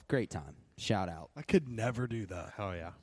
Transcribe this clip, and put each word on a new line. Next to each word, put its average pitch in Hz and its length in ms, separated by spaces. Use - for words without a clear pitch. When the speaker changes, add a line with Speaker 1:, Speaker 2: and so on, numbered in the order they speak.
Speaker 1:
Great 123 220
time. 71 260
Shout 95 320
out. 80 260
Speaker 2:
I 147 60
could 156 260
never 120 400
do 113 200
that. 87 280
Speaker 3:
Hell 98 200
yeah. 85 160